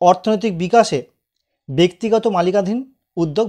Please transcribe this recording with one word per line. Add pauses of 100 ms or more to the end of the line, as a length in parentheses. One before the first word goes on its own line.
অর্থনৈতিক (100)
বিকাশে (720)
ব্যক্তিগত (120)
মালিকাধীন (440)
উদ্যোগ